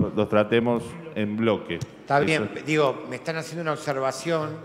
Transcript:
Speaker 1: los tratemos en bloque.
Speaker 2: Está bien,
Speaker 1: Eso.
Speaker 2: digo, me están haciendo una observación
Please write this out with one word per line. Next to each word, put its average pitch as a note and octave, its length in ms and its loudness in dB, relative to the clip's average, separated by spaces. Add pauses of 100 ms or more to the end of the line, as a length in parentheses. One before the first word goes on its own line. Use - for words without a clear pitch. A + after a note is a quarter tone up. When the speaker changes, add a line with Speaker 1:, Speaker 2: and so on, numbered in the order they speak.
(160)
Speaker 1:
los G#2 140 2
tratemos A#2 540 4 (320)
en G#2+ 200 -2
bloque. G#2 440 2 (220)
Speaker 2:
Está C#3 200 2
bien, D3+ 340 2
Speaker 1:
Eso. - 100 -10
Speaker 2:
digo, D3 440 2
me B2 80 -8
están D#3+ 200 -8
haciendo D#3+ 260 -8
una D#3 100 0
observación D3 800 -2 (140)